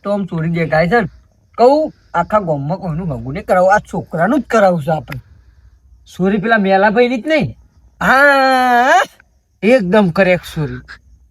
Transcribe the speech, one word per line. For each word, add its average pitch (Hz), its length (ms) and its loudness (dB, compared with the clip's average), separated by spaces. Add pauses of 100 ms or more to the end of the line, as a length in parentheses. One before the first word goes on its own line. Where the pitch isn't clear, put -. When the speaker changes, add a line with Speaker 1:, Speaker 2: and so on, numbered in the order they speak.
Speaker 1:
તો 196 80 -6
આમ 202 140 -4
ચોરી 165 240 -6
દેખાય 165 380 0
છે 233 140 2
ને. 180 60 -4 (500)
કહું 285 360 2 (200)
આખા 175 260 -2
ગામમાં 160 380 -4
કોઈનું 175 340 -8
હગું 123 220 -10
નહીં 190 120 -12
કરાવું, 185 280 2
આ 208 60 4
છોકરાનું 185 600 -4
જ 233 40 -4
કરાવું 185 400 2
છે 131 80 -4
આપણે. 139 280 -8 (840)
Speaker 2:
સોરી 196 320 -2
પેલા 220 200 0
મેલાભાઈ 202 500 2
ની 247 140 -4
જ 302 60 -10
નહીં? 269 280 -2 (460)
Speaker 1:
હા. 262 1000 2 (600)
Speaker 2:
એકદમ 202 460 2
કરેક્ટ 180 360 0
સોરી. 127 360 -8 (500)